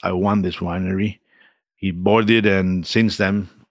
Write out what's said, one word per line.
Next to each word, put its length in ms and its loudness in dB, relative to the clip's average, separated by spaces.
I 80 -2
want 320 0
this 140 -4
winery." 640 -4
He 160 -6
bought 380 2
it, 160 4
and 400 2
since 320 0
then, 320 -2